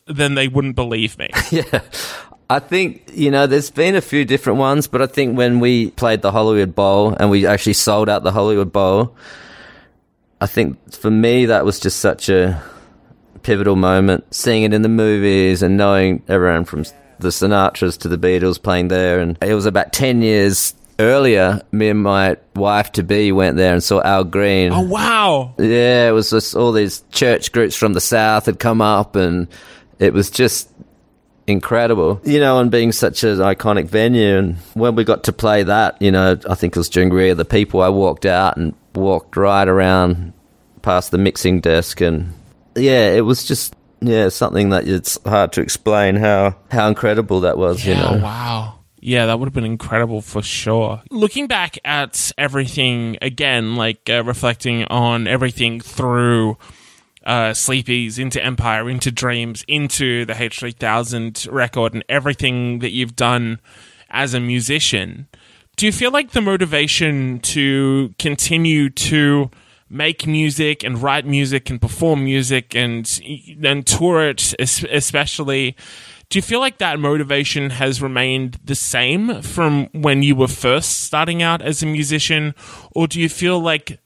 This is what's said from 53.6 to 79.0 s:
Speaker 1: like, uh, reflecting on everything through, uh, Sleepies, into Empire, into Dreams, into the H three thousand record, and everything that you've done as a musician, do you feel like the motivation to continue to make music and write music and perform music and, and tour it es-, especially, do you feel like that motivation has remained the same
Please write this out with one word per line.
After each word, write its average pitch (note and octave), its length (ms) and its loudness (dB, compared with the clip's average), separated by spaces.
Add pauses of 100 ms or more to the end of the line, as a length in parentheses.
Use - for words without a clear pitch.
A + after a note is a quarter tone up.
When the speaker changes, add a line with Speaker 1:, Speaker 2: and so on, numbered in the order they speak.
Speaker 1:
like, A2+ 340 -4
uh, A#2 140 0
reflecting A#2+ 600 -4
on A#2+ 420 -2
everything A#2+ 540 -2
through, A#2+ 760 0 (680)
uh, A2+ 260 -2
Sleepies, A#2+ 680 -4
into C3 240 -6
Empire, A#2 460 -4
into B2+ 220 -4
Dreams, A#2 560 -6
into C3+ 580 -2
the A2+ 160 -8
H A2+ 180 -8
three A#2+ 120 -10
thousand A#2 800 -6
record, A#2+ 420 -2
and A2+ 160 -8
everything B2 680 -2
that A#2+ 120 -6
you've A#2+ 240 -6
done A#2+ 440 -2 (500)
as B2 240 -6
a B2+ 60 -2
musician, A#2+ 880 -4 (500)
do G#3 80 0
you G#3+ 60 2
feel B3 200 -2
like C#4+ 200 -2
the A#3+ 100 -2
motivation D3+ 960 -2
to C3+ 800 -2
continue D#3 720 0
to C#3+ 600 0 (400)
make D#3 360 -6
music D#3 580 -2
and A#2+ 180 -6
write C#3 240 -2
music C#3 440 -2
and B2 120 -8
perform D3+ 420 -2
music C3+ 520 -2
and, A#2 440 -4 (420)
and C#3 240 -2
tour E3 440 0
it - 280 -4
es-, C3 280 -4
especially, C#3 920 -4 (540)
do - 80 -2
you F#3+ 40 0
feel A#3 200 -2
like C4 160 -4
that E3 200 -4
motivation C#3+ 760 -2
has C3 300 -4
remained C3 640 -4
the C#3 100 -6
same C3+ 680 -2